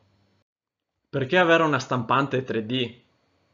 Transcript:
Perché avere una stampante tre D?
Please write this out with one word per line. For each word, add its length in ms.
Perché 280
avere 260
una 160
stampante 640
tre 220
D? 300